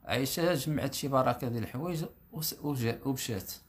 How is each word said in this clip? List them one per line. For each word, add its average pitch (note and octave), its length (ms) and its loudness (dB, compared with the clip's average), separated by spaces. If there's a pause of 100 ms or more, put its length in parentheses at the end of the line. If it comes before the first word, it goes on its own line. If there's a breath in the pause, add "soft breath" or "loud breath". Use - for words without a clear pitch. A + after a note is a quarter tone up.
عايشه C#3 480 2
جمعت C#3+ 400 0
شي - 140 -4
بركه C3 400 4
ديال A#2 160 0
الحوايج D#3+ 420 -2 (260)
وس-، D#3 320 -4
وجا-، B2 440 0
ومشات. A#2+ 460 -2 (140)